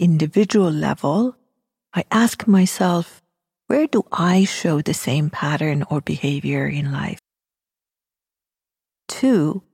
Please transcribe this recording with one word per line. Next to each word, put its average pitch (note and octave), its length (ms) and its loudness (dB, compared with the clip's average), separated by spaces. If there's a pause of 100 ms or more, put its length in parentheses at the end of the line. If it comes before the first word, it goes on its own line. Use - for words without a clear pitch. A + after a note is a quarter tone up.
individual F3 720 2
level, D3+ 640 -2 (580)
I F3+ 160 -2
ask A3+ 380 0
myself, F#3 720 2 (460)
where D4+ 180 2
do - 240 -2
I F3+ 340 2
show D#3 380 -2
the - 100 -4
same D3+ 380 -2
pattern D3 580 -2
or D3+ 120 -2
behavior C#3+ 680 -4
in C#3+ 260 -4
life? - 280 -8 (1900)
Two, F#3+ 560 0 (120)